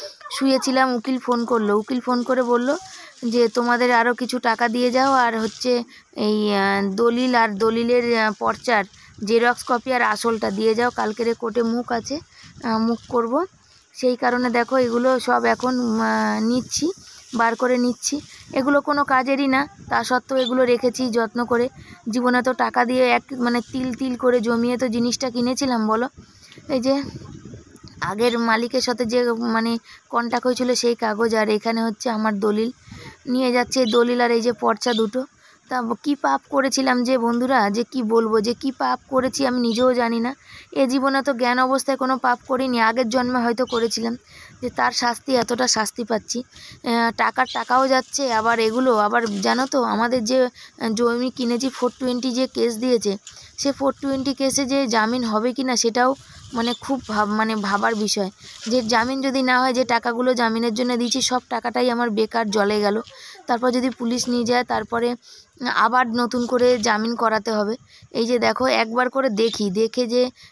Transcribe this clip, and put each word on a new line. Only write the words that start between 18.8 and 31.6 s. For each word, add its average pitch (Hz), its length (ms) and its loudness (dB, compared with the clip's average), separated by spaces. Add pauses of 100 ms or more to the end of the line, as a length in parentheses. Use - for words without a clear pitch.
কোনো 285 240 0
কাজেরই 269 420 0
না, 269 220 0 (200)
তা 233 160 0
সত্ত্বেও 254 340 -2
এগুলো 254 260 2
রেখেছি 240 460 0
যত্ন 233 340 -2
করে। 240 240 0 (420)
জীবনে 247 320 2
তো 254 100 0
টাকা 247 320 0
দিয়ে 254 240 2
এক, 240 140 2 (160)
মানে, 240 220 0 (120)
তিল 254 220 -4
তিল 254 220 -4
করে 247 240 2
জমিয়ে 233 360 0
তো 247 120 0
জিনিসটা 240 420 -2
কিনেছিলাম, 247 580 -2
বলো। 233 200 0 (600)
এই 262 120 0
যে 269 220 0 (960)
আগের 226 380 0
মালিকের 233 420 0
সাথে 247 240 -2
যে, 240 280 0
মানে, 226 460 -2 (300)
কন্ট্যাক্ট 240 380 -2
হয়েছিল 247 280 0
সেই 240 200 0
কাগজ, 220 400 -2
আর 214 140 2
এখানে 226 340 0